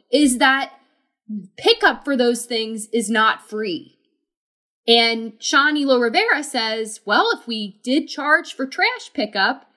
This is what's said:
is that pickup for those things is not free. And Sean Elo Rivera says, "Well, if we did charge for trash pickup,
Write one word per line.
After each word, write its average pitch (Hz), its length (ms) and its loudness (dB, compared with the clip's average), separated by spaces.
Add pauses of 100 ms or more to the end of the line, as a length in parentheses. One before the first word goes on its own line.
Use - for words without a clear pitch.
(120)
is 254 260 2
that 269 360 2 (840)
pickup 415 460 2
for 277 120 -2
those 240 300 0
things 220 460 -6
is 214 180 -2
not 220 400 2
free. 214 480 -8 (880)
And 226 540 2
Sean 302 360 2
Elo 269 220 2
Rivera 302 460 0
says, 220 600 -6
"Well, 233 280 2
if - 160 -8
we 214 340 -8
did 262 260 0
charge 302 460 -2
for 262 120 -6
trash 427 460 -4
pickup, 214 540 -4 (100)